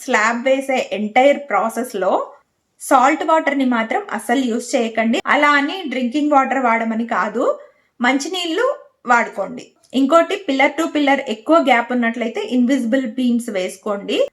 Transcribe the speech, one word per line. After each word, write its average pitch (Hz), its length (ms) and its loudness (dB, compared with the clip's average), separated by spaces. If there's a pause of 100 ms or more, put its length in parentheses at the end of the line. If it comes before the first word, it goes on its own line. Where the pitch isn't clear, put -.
స్లాబ్ 233 360 0 (100)
వేసే 269 280 0 (220)
ఎంటైర్ 254 400 4 (100)
ప్రాసెస్ 220 540 -2
లో 202 100 2 (760)
సాల్ట్ 294 420 4
వాటర్ 320 300 2
ని 254 60 2 (100)
మాత్రం 226 260 -2 (140)
అస్సలు 254 340 -2
యూజ్ 240 240 -4
చేయకండి. 226 440 0 (140)
అలా 294 180 4 (100)
అని 330 160 -4 (140)
డ్రింకింగ్ 262 440 -2
వాటర్ 262 320 2
వాడమని 226 400 -2 (100)
కాదు, 214 260 -2 (600)
మంచినీళ్ళు 330 580 -2 (480)
వాడుకోండి. 196 540 -2 (340)
ఇంకోటి 330 360 4 (100)
pillar 277 320 2
to 330 60 0 (100)
pillar 277 240 2 (160)
ఎక్కువ 302 220 2 (120)
గ్యాప్ 240 280 2
ఉన్నట్లయితే 233 460 -2 (140)
ఇన్విజిబుల్ 247 500 2 (120)
బీమ్స్ 240 400 0
వేసుకోండి. 202 600 -6 (160)